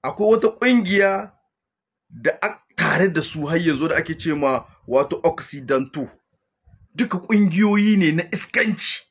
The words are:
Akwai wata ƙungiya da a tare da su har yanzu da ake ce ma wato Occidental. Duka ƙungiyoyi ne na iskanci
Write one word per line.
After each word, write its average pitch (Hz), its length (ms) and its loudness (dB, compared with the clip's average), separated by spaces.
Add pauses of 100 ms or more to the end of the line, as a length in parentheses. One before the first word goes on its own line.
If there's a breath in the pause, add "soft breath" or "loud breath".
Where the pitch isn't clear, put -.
Akwai 208 320 0
wata 220 100 2 (120)
ƙungiya 202 720 2 (760)
da 113 220 -2 (120)
a 208 60 -2 (280)
tare 170 320 2
da 156 140 -2
su 151 240 -8
har 165 120 0
yanzu 160 300 0
da - 80 0
ake 165 180 -4
ce 160 200 -6
ma 135 280 0 (240 soft breath)
wato 135 380 0
Occidental. 135 800 -4 (880)
Duka 233 240 -4
ƙungiyoyi 208 800 2
ne 160 140 4
na 170 180 -2
iskanci - 800 -4